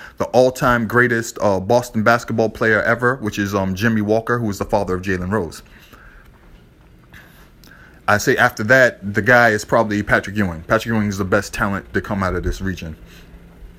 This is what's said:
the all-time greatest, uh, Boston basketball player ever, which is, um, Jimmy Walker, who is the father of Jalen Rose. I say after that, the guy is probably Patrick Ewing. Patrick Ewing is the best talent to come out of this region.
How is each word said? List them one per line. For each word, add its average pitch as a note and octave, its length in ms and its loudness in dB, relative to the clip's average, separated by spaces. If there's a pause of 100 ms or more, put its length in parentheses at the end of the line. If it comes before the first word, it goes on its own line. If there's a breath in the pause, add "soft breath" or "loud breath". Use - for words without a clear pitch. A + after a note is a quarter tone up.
(180 loud breath)
the - 80 -4
all-time B2 640 2
greatest, A#2 520 0
uh, G2+ 200 2
Boston A2+ 440 0
basketball A#2 460 0
player A2 320 0
ever, A#2+ 360 0
which G#2+ 200 -6
is, G2+ 180 -2
um, F#2+ 200 -2
Jimmy A2 260 0
Walker, A2+ 380 0
who A2+ 100 -4
is F#2+ 80 -6
the G2+ 80 -6
father F#2+ 300 -2
of F#2 80 -6
Jalen F#2 280 -4
Rose. F#2 300 -4 (2500 loud breath)
I G#2 100 4
say A#2 180 2
after A#2 280 2
that, A2+ 500 4
the C3+ 80 0
guy A#2+ 280 6
is G#2+ 140 0
probably G#2 400 0
Patrick G2+ 320 0
Ewing. F2 280 -2
Patrick A2+ 300 0
Ewing G#2+ 140 0
is G2 120 -4
the G2+ 60 -2
best - 280 0
talent G2 400 -4
to G2 80 -2
come G2 220 -4
out F2+ 120 -2
of F2 80 -4
this F2 160 -4
region. F2 380 -8 (800 loud breath)